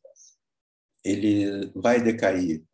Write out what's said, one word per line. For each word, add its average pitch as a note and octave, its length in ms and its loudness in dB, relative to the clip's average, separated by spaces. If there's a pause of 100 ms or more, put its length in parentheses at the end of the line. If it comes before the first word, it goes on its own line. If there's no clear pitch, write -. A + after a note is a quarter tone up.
(1040)
ele G2+ 720 0
vai A#2 260 2
decair F#2 600 0 (100)